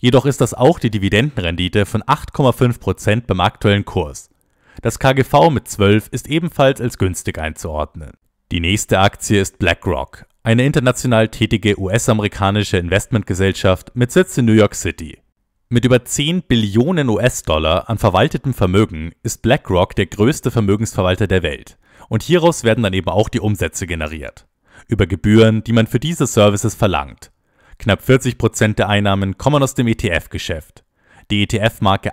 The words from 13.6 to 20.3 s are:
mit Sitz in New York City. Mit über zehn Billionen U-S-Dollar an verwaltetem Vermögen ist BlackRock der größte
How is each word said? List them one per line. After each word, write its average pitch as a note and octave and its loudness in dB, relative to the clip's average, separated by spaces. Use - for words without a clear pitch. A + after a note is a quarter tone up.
mit B2 -2
Sitz - 2
in C3 2
New A#2 4
York G#2 4
City. - -10
Mit A#2 0
über A#2+ 4
zehn D#3+ -2
Billionen B2 0
U-S-Dollar E2+ 0
an A2+ -2
verwaltetem A#2 0
Vermögen F2+ 0
ist - -8
BlackRock G2 0
der G2+ 0
größte A#2+ -2